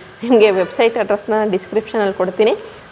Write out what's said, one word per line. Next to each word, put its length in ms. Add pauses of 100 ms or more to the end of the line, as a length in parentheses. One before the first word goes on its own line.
(240)
ನಿಮಗೆ 280
ವೆಬ್ಸೈಟ್ 460
ಅಡ್ರೆಸ್ನ 360 (180)
ಡಿಸ್ಕ್ರಿಪ್ಷನಲ್ಲಿ 640
ಕೊಡ್ತೀನಿ. 420 (360)